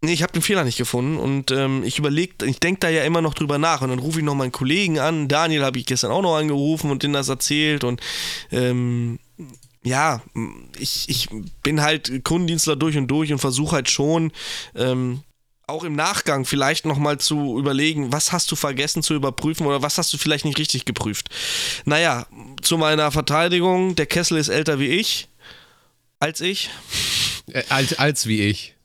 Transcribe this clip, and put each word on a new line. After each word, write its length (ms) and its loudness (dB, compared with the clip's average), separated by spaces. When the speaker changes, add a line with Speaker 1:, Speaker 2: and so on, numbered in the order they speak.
Speaker 1:
nee, 120 2
ich 100 0
hab 80 0
den 100 -2
Fehler 220 2
nicht 140 -2
gefunden 400 -2
und, 340 0
ähm, 320 0
ich 160 -2
überleg, 440 0
ich 160 -2
denk 200 0
da 100 2
ja 140 2
immer 180 2
noch 120 0
drüber 240 0
nach 240 2
und 80 0
dann 100 0
ruf 180 -2
ich 60 0
noch 120 2
meinen 180 0
Kollegen 460 2
an. 280 0
Daniel 380 2
hab 100 0
ich 100 -4
gestern 260 0
auch 100 2
noch 160 2
angerufen 540 2
und 120 -2
denen 100 0
das 140 0
erzählt 560 0
und, 160 0
ähm, 680 0
ja, 400 0
ich, 300 -4
ich 180 -2
bin 200 2
halt 420 0
Kundendienstler 520 2
durch 220 0
und 100 0
durch 240 2
und 80 0
versuch 320 0
halt 180 2
schon, 420 2
ähm, 460 0
auch 160 -6
im 100 -4
Nachgang 520 0
vielleicht 400 0
nochmal 320 2
zu 400 0
überlegen, 540 0
was 200 0
hast 200 0
du 40 -2
vergessen 460 -2
zu 140 0
überprüfen 500 -2
oder 160 2
was 160 0
hast 160 0
du 40 -4
vielleicht 280 0
nicht 140 0
richtig 260 -2
geprüft. 440 -4
Naja, 420 2
zu 160 2
meiner 340 4
Verteidigung, 840 2
der 100 2
Kessel 320 0
ist 120 0
älter 300 2
wie 100 2
ich, 380 0
als 220 -2
ich. 280 -2
Speaker 2:
Äh, 180 -2
als, 280 2
als 300 2
wie 140 2
ich. 440 0